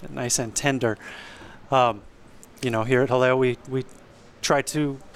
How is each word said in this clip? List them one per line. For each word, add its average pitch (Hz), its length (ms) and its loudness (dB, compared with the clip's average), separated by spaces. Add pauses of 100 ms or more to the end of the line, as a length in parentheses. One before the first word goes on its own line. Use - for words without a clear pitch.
(100)
nice 131 300 -2
and 110 120 -6
tender. 123 460 0 (720)
Um, 120 320 2 (580)
you 127 100 -2
know, 113 140 0
here 127 180 4
at 135 80 2
Jaleo, 127 280 4
we, 127 180 2 (120)
we 131 160 -4 (580)
try 143 200 2
to 143 360 -2 (180)